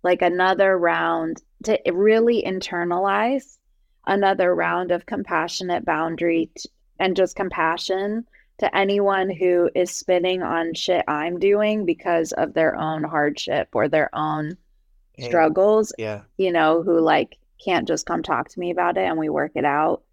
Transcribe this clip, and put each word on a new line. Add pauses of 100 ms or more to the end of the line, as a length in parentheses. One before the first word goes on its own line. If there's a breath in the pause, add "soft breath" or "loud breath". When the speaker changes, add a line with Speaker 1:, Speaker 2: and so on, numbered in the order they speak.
Speaker 1:
Like,
another
round (220)
to (120)
really
internalize (480)
another
round
of
compassionate
boundary
t-, (300)
and
just
compassion (340 soft breath)
to
anyone
who
is
spinning
on
shit
I'm
doing
because
of
their
own
hardship
or
their
own (600)
Speaker 2:
Yeah.
Speaker 1:
struggles,
Speaker 2:
Yeah. (160)
Speaker 1:
you
know,
who,
like, (260)
can't
just
come
talk
to
me
about
it
and
we
work
it
out.